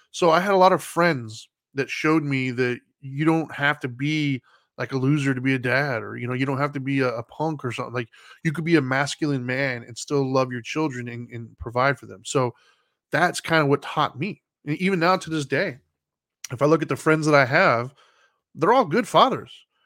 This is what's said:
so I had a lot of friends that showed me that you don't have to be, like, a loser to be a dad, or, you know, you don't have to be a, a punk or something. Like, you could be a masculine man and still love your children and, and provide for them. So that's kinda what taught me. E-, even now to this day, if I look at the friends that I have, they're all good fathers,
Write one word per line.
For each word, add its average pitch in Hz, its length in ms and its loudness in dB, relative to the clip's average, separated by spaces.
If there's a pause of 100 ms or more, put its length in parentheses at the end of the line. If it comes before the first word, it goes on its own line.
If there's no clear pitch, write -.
(120)
so 175 200 2
I 165 100 6
had 202 120 2
a 190 60 6
lot 185 140 8
of 160 100 2
friends 131 680 -2 (260)
that 135 160 -4
showed 156 320 0
me 131 300 -2
that 123 280 0 (200)
you 139 240 -4
don't 160 280 2
have 147 280 0
to 139 80 -4
be, 143 540 -2 (360)
like, 127 140 -8
a 135 60 -2
loser 139 360 2
to 123 60 -6
be 135 140 0
a 131 40 0
dad, 123 440 -2
or, 107 160 -10
you 120 100 -8
know, 127 60 -4
you 131 120 -2
don't 135 120 -2
have 143 140 -2
to 143 80 -8
be 135 200 -2
a, 127 80 2
a 117 160 -6
punk 156 400 -6
or 123 80 -6
something. 120 220 -8
Like, 120 160 -6 (340)
you 165 80 0
could 156 120 -6
be 165 120 4
a 147 60 6
masculine 135 640 -2
man 127 380 -4
and 117 120 -18
still 139 340 -2
love 131 220 0
your 123 100 -8
children 123 460 -6
and, 120 220 -12
and 117 280 -14
provide 127 400 0
for 117 80 -20
them. 104 200 -18
So 127 280 0 (560)
that's 165 300 0
kinda 160 260 2
what 139 160 2
taught - 360 -4
me. 180 240 -8 (260)
E-, 147 120 -4
even 185 180 2
now 175 180 4
to 160 140 -6
this 151 160 -4
day, 139 320 -2 (720)
if 127 100 -4
I 135 40 6
look 156 160 4
at 165 60 -4
the 139 80 -2
friends 156 300 2
that 156 80 4
I 139 100 6
have, 135 500 2 (600)
they're 165 180 2
all 254 120 4
good 185 240 0
fathers, 190 440 2 (340)